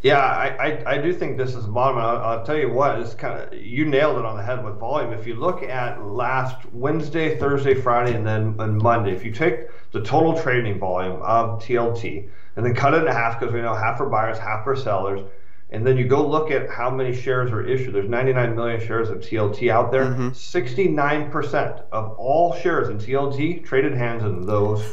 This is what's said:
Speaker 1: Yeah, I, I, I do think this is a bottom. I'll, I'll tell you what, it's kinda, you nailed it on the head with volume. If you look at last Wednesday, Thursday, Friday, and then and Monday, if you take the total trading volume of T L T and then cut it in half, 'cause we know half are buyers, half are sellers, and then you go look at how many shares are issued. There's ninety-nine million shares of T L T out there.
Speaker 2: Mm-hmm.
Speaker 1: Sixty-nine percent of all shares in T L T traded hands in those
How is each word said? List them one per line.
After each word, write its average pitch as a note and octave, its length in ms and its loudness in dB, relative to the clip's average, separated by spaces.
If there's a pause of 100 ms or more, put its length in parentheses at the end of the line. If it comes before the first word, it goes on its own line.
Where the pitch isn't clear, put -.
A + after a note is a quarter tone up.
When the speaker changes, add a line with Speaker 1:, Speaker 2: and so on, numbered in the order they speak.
Speaker 1:
Yeah, C#3 160 6
I, C3 480 0
I, D3+ 180 -4
I C#3 120 0
do E3+ 160 0
think D#3 240 -4
this C3 180 -2
is A2+ 80 -4
a G#2 60 -4
bottom. B2+ 280 2
I'll, A#2 200 0
I'll A2 280 -2
tell D3+ 120 0
you C3 120 0
what, C3 300 2
it's - 160 -4
kinda, G#2+ 380 -6
you B2+ 320 -2
nailed C#3 340 4
it A2+ 60 -4
on A2 100 -4
the G#2 80 -4
head B2+ 200 -4
with G2+ 140 -6
volume. A#2+ 360 -2
If G#2+ 120 -4
you A#2 100 -4
look E3 280 -2
at A#2+ 420 -4
last B2 520 -2 (140)
Wednesday, D3+ 680 -2
Thursday, C3+ 340 4
Friday, B2 400 4
and G#2+ 140 0
then A2 320 0
and A2 180 0
Monday, A2 340 4
if F#2 120 -4
you A2 80 -4
take - 380 0 (240)
the A2 80 -2
total D#3+ 360 2
trading A#2 400 0
volume F#2 440 -2
of G#2+ 420 2
T A#2+ 140 0
L A#2 180 0
T F#2+ 300 -4 (320)
and A#2 80 0
then A#2+ 100 2
cut C#3 180 4
it D#3+ 100 4
in D#3 40 2
half, A#2 320 0
'cause A#2+ 140 -2
we A#2 80 -2
know A#2 140 0
half A2 260 0
are C3 60 0
buyers, A2 320 0
half A2 280 -4
are C3+ 80 2
sellers, G2 460 -2 (480)
and A2+ 160 -2
then C3 120 4
you B2 80 2
go C#3+ 200 4
look D#3 240 2
at A#2+ 200 0
how A#2+ 200 -2
many C3 260 -2
shares B2+ 360 0
are G#2 100 0
issued. B2+ 320 -2
There's G2 160 0
ninety-nine B2 460 2
million A#2 240 -2
shares A2 320 -2
of F#2 100 -4
T - 160 -4
L G#2 140 2
T A#2+ 180 0
out A2+ 220 4
there. C3 140 4
Speaker 2:
Mm-hmm. B2 280 0
Speaker 1:
Sixty-nine D3+ 960 0
percent C#3 460 -2 (160)
of G#2 260 -4
all D#3 380 2
shares D3 340 0
in G2+ 80 -4
T G#2 160 -4
L C#3 180 0
T D3+ 280 -2
traded C3+ 340 2
hands A#2 300 -2
in F#2 240 -2
those G#2+ 460 2